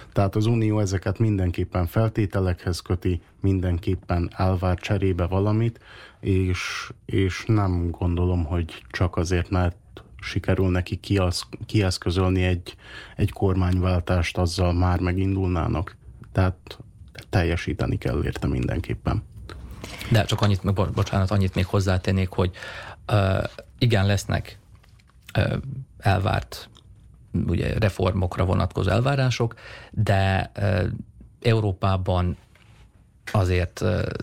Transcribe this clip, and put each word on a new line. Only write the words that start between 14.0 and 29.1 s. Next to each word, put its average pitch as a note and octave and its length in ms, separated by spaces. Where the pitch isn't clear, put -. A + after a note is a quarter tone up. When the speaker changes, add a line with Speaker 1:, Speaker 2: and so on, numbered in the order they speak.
Speaker 1:
azzal F2 360
már F2+ 260
megindulnának. F2+ 960
Tehát - 480
teljesíteni - 680
kell - 260
érte - 240
mindenképpen. C2 760
Speaker 2:
De G#2+ 140
csak - 180
annyit, G2+ 320
bo-, F#2 180
bocsánat, G2 400
annyit G2 240
még F#2+ 100
hozzátennék, F#2+ 640
hogy, F#2 260
ö, G2 380
igen, A2 280
lesznek, F#2+ 540
ö, - 240
elvárt, G2 720
ugye, F2 300
reformokra F#2 680
vonatkozó F#2+ 440
elvárások, B2 640